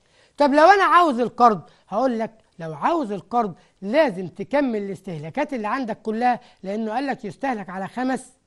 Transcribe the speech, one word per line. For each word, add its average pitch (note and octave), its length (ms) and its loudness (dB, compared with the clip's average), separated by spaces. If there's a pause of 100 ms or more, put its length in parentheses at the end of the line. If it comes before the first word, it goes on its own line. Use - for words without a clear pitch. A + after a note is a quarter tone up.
(380)
طب C#4 160 4
لو D4+ 120 6
انا G4 180 8
عاوز D#4+ 360 4
القرض، A3+ 420 4 (280)
هقول A#3 300 -2
لك A3 120 -6 (280)
لو D#3+ 140 -8
عاوز A#3 380 -2
القرض G#3 420 -2 (280)
لازم G3+ 460 0
تكمل A#3+ 540 -2
الاستهلاكات G3 720 -8
اللي G#3+ 140 -6
عندك A3+ 340 -6
كلها، A3+ 380 -2 (240)
لانه G#3+ 300 -6
قال C4+ 140 -4
لك A#3 180 -6
يستهلك G#3+ 440 -8
على F#3 180 -8
خمس B3+ 380 -4 (220)